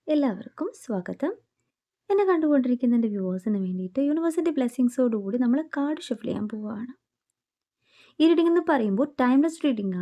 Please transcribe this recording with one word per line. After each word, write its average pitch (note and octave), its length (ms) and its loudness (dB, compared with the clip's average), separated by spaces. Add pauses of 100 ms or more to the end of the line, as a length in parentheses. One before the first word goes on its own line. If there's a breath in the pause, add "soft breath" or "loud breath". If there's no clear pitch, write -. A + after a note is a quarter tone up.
(140)
എല്ലാവർക്കും C#4 540 -2 (140)
സ്വാഗതം. G3 500 -6 (760)
എന്നെ G4+ 180 4
കണ്ടുകൊണ്ടിരിക്കുന്ന C4 680 2
എൻ്റെ A3+ 160 2
വ്യൂവേഴ്സിന് F#3+ 500 -2
വേണ്ടിയിട്ട് F#3 440 -4
യൂണിവേഴ്സിൻ്റെ E4 480 -2
ബ്ലെസ്സിങ്സോടുകൂടി A#3+ 880 0
നമ്മൾ B3 160 2 (160)
കാർഡ് C#4+ 320 -4
ഷഫിൾ A3+ 200 -6
ചെയ്യാൻ G#3 220 -4
പോവുകയാണ്. G#3+ 420 -10 (1300 soft breath)
ഈ D#4+ 100 8
റീഡിംഗ് E4+ 220 4
എന്ന് E4+ 160 4
പറയുമ്പോൾ A#3+ 400 2 (140)
ടൈംലെസ് C#4 420 2
റീഡിംഗ് G#3 360 -2